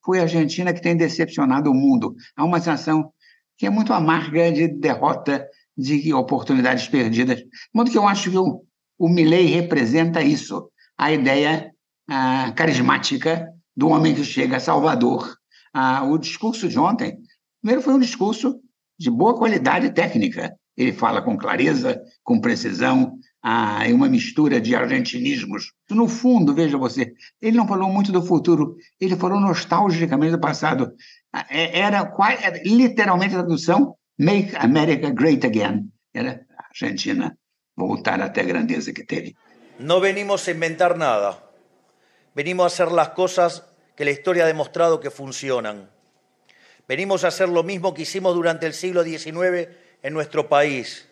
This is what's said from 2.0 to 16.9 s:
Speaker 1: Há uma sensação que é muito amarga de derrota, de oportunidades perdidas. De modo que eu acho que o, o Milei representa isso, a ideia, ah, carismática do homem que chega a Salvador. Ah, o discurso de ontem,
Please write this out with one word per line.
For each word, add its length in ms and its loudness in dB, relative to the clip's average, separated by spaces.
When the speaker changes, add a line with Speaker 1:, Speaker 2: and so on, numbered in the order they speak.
Speaker 1:
Há 80 -4
uma 160 2
sensação 520 -2
que 80 -4
é 60 0
muito 200 0
amarga 600 2
de 160 2
derrota, 800 -2
de 380 0
oportunidades 720 0
perdidas. 520 0
De 80 -20
modo 160 2
que 80 0
eu 100 4
acho 220 0
que 80 0
o, 260 0
o 100 2
Milei 360 6
representa 760 2
isso, 480 -2
a 140 0
ideia, 600 0
ah, 480 -2
carismática 920 0
do 140 2
homem 240 4
que 100 -2
chega 340 -2
a 20 -2
Salvador. 760 0
Ah, 300 0
o 160 0
discurso 480 -6
de 100 -2
ontem, 400 0